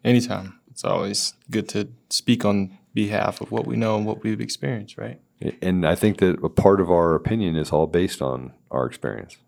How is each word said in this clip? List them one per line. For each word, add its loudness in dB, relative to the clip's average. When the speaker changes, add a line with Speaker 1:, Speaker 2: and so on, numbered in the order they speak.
Speaker 1:
Anytime. 0
It's -14
always -2
good -4
to -4
speak 0
on 0
behalf -2
of -10
what -2
we -4
know 0
and -2
what -6
we've -4
experienced, -8
right? -12
Speaker 2:
And 2
I 4
think 2
that 2
a -2
part 6
of 2
our 6
opinion -2
is -2
all 2
based -2
on -6
our -2
experience. -10